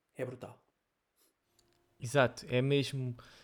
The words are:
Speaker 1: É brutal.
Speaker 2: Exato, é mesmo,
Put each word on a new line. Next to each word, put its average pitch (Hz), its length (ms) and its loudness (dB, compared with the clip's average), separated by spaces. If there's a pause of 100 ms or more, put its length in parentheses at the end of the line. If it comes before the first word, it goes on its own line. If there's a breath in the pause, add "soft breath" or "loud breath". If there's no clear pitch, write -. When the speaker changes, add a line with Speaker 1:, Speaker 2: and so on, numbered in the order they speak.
(160)
Speaker 1:
É 131 80 -6
brutal. 117 340 -10 (1400)
Speaker 2:
Exato, 123 480 2
é 123 120 2
mesmo, 135 560 0 (280 soft breath)